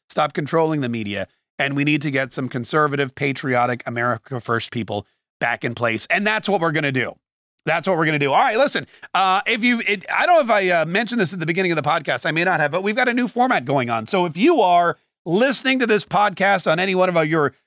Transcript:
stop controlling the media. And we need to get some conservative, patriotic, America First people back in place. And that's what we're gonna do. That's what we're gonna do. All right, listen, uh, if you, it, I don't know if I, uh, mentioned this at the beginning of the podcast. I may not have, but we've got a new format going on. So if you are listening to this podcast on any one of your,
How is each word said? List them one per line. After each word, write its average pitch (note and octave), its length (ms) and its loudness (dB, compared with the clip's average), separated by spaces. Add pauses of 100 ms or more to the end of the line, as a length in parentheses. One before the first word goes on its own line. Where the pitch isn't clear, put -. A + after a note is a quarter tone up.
stop D3+ 240 -2
controlling D#3+ 480 0
the B2 80 -4
media. G2+ 380 -6 (320)
And C#3 160 -2
we C#3+ 80 0
need D3+ 200 0
to D3+ 80 -2
get C3 200 -2
some C3 160 -6
conservative, C#3 680 -2
patriotic, B2 720 -2
America A#2+ 540 -4
First A#2 320 -4
people G#2 340 -6 (340)
back A#2+ 260 -2
in A#2 100 -6
place. A2+ 340 -2
And F#3+ 160 0
that's G#3+ 220 -2
what G3 140 0
we're E3 100 0
gonna D3 220 -2
do. A#2 220 -4 (500)
That's D#3+ 220 -2
what F#3 100 2
we're D#3+ 80 2
gonna D3+ 140 0
do. C#3 140 0
All D#3 80 4
right, G#3+ 160 2
listen, B3 300 0 (260)
uh, F#3+ 340 2
if A3+ 160 -2
you, A#3+ 240 2
it, G3+ 260 -2
I A#3+ 120 2
don't F4 100 6
know D#4 60 6
if A#3 80 0
I, G3 200 2
uh, E3 160 2
mentioned A3 360 0
this F3 120 0
at F#3 60 -8
the D#3+ 60 -4
beginning F3 260 0
of E3 40 0
the D3 140 0
podcast. D3+ 360 -2
I E3 60 0
may D#3+ 120 0
not F3 160 2
have, D3 120 2
but F#3 120 -2
we've G#3 120 -2
got B3+ 120 0
a A#3+ 60 2
new B3 140 0
format A#3 380 0
going C3 240 0
on. A2+ 160 -2
So F3+ 200 0
if D#3+ 100 -6
you B3+ 260 4
are F3 360 4 (280)
listening C4 540 2
to A#3+ 80 0
this G#3+ 160 2
podcast F#3+ 640 2
on D#3+ 100 2
any F#3+ 160 0
one F#3 200 2
of D#3+ 120 2
your, D#3 260 2 (140)